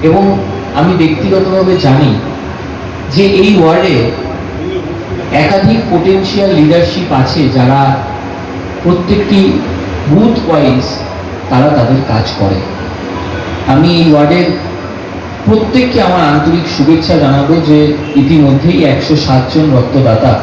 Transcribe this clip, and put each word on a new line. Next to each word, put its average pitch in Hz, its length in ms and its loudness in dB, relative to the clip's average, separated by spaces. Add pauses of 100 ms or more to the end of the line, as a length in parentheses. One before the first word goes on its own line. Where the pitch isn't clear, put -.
এবং 170 200 4 (520)
আমি 165 180 2
ব্যক্তিগতভাবে 185 840 0
জানি 135 340 2 (1000)
যে 160 120 2
এই 196 280 4 (100)
ওয়ার্ডে 165 360 2 (1400)
একাধিক 202 460 2 (100)
পোটেনশিয়াল 190 720 0
লিডারশিপ 170 540 2
আছে, 131 360 0
যারা 131 300 2 (1040)
প্রত্যেকটি 196 560 0 (680)
বুথ 220 260 4 (120)
ওয়াইজ 143 380 2 (640)
তারা 131 200 2
তাদের 131 380 0
কাজ 107 180 -2 (140)
করে। 98 180 -2 (1080)
আমি 151 220 2 (120)
এই 165 100 4
ওয়ার্ডের 147 360 2 (960)
প্রত্যেককে 226 560 2
আমার 180 220 2 (100)
আন্তরিক 160 320 0 (100)
শুভেচ্ছা 160 420 2
জানাবো 139 360 2 (140)
যে 151 100 4 (380)
ইতিমধ্যেই 147 680 4
একশো 135 320 0
সাত 131 280 2 (100)
জন 156 120 2 (120)
রক্তদাতা 120 540 2 (120)